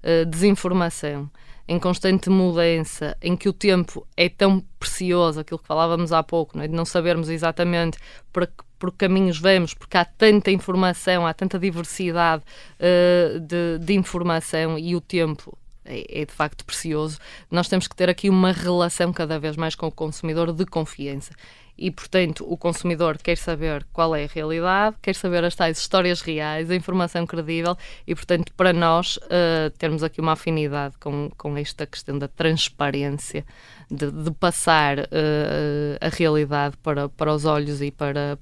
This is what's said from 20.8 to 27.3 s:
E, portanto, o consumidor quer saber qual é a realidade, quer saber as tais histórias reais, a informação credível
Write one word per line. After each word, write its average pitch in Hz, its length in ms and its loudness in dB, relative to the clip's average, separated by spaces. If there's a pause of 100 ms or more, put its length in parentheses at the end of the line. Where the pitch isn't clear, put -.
E, 180 140 -4
portanto, - 560 -2
o 170 100 -4
consumidor 170 600 0
quer 165 200 -2
saber 156 560 -4
qual 165 220 2
é 147 80 -2
a 147 40 -6
realidade, 175 760 0
quer 190 120 -2
saber 175 300 0
as 175 100 0
tais 165 240 0
histórias 180 440 2
reais, 156 500 -4
a 185 40 2
informação 180 520 0
credível 165 500 -2 (300)